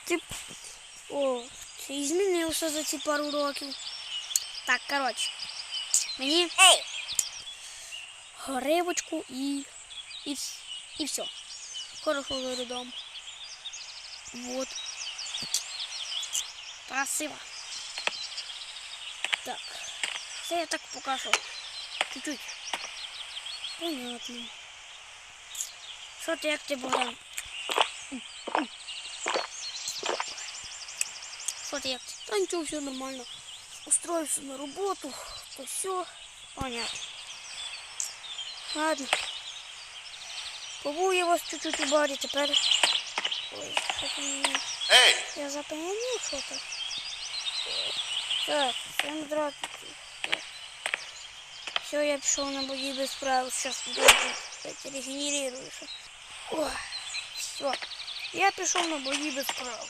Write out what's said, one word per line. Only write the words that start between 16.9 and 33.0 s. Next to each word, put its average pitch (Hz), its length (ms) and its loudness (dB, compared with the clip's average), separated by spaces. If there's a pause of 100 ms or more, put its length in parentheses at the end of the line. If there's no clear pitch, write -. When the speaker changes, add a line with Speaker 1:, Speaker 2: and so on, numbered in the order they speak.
Speaker 1:
Так. 247 140 -4 (880)
Це 339 100 2
я 320 60 0
так 311 160 -2 (120)
покажу. 254 380 -2 (840)
Чуть-чуть. 277 260 -4 (1400)
Понятно. 247 560 -4 (1900)
Що 330 140 2
ти, 302 120 0
як 302 140 4
ти, 285 140 0
Богдан? 254 400 2 (4000)
Що 285 120 0
ти, 262 100 0
як 254 120 0
ти? - 120 -10 (120)
Та 415 140 4
нічого, 349 240 2
все 302 180 -2
нормально. 262 440 -4 (600)